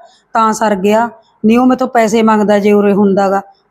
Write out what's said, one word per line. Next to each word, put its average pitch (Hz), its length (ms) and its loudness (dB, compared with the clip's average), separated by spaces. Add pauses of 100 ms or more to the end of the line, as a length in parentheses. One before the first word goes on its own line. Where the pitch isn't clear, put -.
(320)
ਤਾਂ 220 200 0
ਸਰ 214 220 -4
ਗਿਆ, 214 360 -2 (340)
ਨਹੀਂ 226 140 2
ਉਹ 254 80 2
ਮੈਥੋਂ 254 220 0
ਪੈਸੇ 226 340 0
ਮੰਗਦਾ 208 360 2
ਜੇ 208 140 0
ਉਰੇ 202 200 2
ਹੁੰਦਾ 196 380 0
ਗਾ। 196 120 -2 (280)